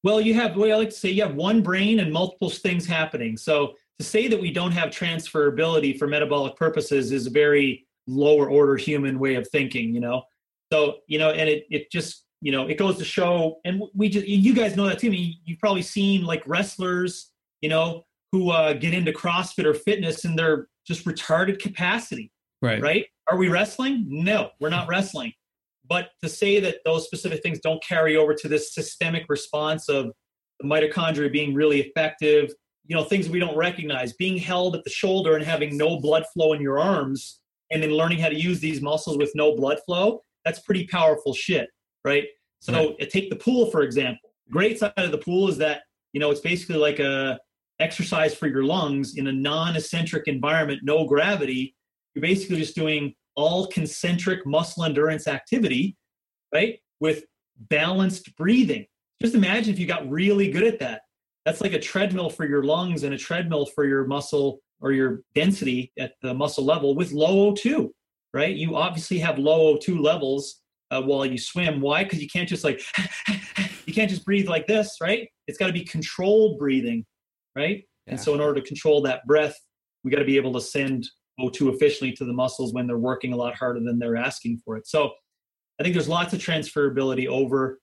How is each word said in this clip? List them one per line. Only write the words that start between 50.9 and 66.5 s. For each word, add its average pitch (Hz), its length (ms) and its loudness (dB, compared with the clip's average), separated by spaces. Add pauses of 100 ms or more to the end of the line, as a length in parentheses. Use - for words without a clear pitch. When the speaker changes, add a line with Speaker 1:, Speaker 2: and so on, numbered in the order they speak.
Speaker 1:
gravity. 139 680 0 (400)
You're 139 80 -6
basically 185 340 0
just 156 180 -4
doing 151 400 -2 (200)
all 175 320 0
concentric 175 800 -2
muscle 160 380 -2
endurance 156 440 0
activity, 170 680 0 (600)
right? 214 240 2 (220)
With 156 240 0 (340)
balanced 180 800 0
breathing. 175 500 2 (340)
Just 233 140 0
imagine 208 400 2
if - 40 -4
you 175 80 -2
got - 220 -4
really 196 420 2
good 170 120 2
at 226 160 2
that. 113 240 -8 (420)
That's 160 160 0
like 196 140 0
a 151 40 0
treadmill 185 520 -2
for 160 160 -6
your 143 180 2
lungs 160 380 0
and 139 100 -2
a 165 60 -6
treadmill 165 480 -2
for 147 180 -2
your 139 220 2
muscle 139 540 -2 (200)
or 135 120 -2
your 131 280 0 (140)
density 139 640 0
at 131 240 -10
the 127 100 -6
muscle 139 320 -2